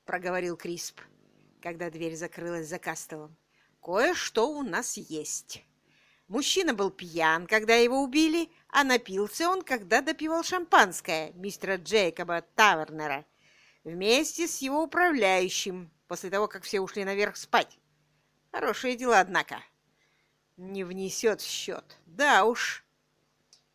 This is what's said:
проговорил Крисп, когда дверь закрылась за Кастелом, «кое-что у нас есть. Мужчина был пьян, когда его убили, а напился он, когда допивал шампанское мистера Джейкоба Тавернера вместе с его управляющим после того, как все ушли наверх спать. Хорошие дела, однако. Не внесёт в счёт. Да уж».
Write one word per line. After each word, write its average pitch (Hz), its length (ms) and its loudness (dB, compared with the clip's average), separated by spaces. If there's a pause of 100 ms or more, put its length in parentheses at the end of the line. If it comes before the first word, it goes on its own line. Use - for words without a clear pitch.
проговорил 180 500 -4
Крисп, - 460 -10 (600)
когда 170 280 -8
дверь 160 260 -8
закрылась 170 520 -8
за 170 120 -8
Кастелом, 156 560 -10 (460)
«кое-что 233 680 0
у 202 140 -6
нас 196 340 -4
есть. - 680 -10 (640)
Мужчина 285 460 0
был 190 160 0
пьян, 165 560 0
когда 220 300 4
его 240 260 4
убили, 311 480 2 (200)
а 285 140 4
напился 247 680 0
он, 381 120 0
когда 254 400 0
допивал 320 420 -4
шампанское 190 920 2
мистера 185 440 -6
Джейкоба 175 640 0 (140)
Тавернера 156 680 2 (580)
вместе 233 640 0
с - 120 -8
его 277 240 -2
управляющим 190 1080 0 (160)
после 175 220 -10
того, 202 180 0
как 190 160 -14
все - 160 -4
ушли 190 240 -6
наверх 196 340 -2
спать. - 400 0 (720)
Хорошие - 440 -2
дела, 233 240 4
однако. 175 420 0 (960)
Не 190 260 -10
внесёт 190 580 -2
в - 60 -8
счёт. - 360 -8 (220)
Да 208 400 4
уж». - 380 -2 (920)